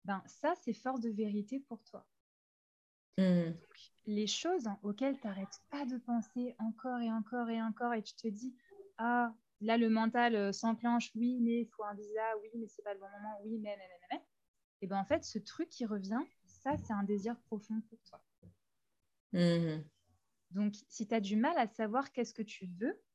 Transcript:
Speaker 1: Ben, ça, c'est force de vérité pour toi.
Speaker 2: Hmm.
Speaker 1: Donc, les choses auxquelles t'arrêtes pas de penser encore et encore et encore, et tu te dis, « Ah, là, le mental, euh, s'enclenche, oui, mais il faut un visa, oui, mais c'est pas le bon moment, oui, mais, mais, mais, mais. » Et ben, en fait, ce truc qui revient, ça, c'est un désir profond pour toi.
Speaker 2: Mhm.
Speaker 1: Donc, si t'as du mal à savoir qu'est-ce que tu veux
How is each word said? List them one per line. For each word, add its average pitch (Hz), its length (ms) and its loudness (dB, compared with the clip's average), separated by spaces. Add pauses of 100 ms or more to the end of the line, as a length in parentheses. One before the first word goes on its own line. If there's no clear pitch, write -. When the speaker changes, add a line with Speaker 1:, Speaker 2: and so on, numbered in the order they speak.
Speaker 1:
Ben, 196 220 -4
ça, - 360 0
c'est 233 120 -2
force 262 260 -2
de 226 100 -2
vérité 208 520 -2
pour 233 220 -14
toi. - 220 -18 (1120)
Speaker 2:
Hmm. 180 340 6
Speaker 1:
Donc, - 400 -14 (160)
les 208 200 0
choses 320 400 0 (140)
auxquelles 262 400 0
t'arrêtes 196 480 -6
pas 285 160 -4
de 254 120 -2
penser 240 640 -2
encore 226 400 -4
et 233 120 0
encore 226 380 -2
et 226 120 0
encore, 226 320 0
et 220 100 -2
tu - 120 -14
te - 120 -6
dis, « 226 260 -6 (440)
Ah, 240 360 2 (280)
là, 220 160 4
le 233 120 6
mental, 226 460 4
euh, 202 160 4
s'enclenche, 233 640 2
oui, 247 260 2
mais 233 200 4
il 233 60 -2
faut - 180 -10
un 208 80 -6
visa, 214 480 -2
oui, 220 80 -14 (100)
mais 220 80 -6
c'est - 160 -16
pas 208 100 -4
le 196 60 -8
bon 196 100 -14
moment, 208 360 -10
oui, 220 140 -4
mais, 208 180 -6
mais, 190 100 -18
mais, 185 300 -10
mais. » 349 60 -12 (580)
Et 196 60 -6
ben, 196 120 0
en 196 60 0
fait, 320 180 2
ce - 160 -8
truc 330 300 -6
qui - 160 -4
revient, 208 340 -2 (260)
ça, - 300 -4
c'est - 160 -6
un 202 120 0
désir 208 440 0
profond 220 320 -4 (100)
pour 226 140 -20
toi. - 180 -20 (1080)
Speaker 2:
Mhm. 170 520 4 (680)
Speaker 1:
Donc, 202 240 0 (140)
si - 180 -6
t'as 226 120 2
du 202 160 0
mal 285 220 4
à 240 100 4
savoir 226 440 -2
qu'est-ce 233 220 -2
que - 100 -8
tu 190 240 -10 (120)
veux 311 200 -2 (160)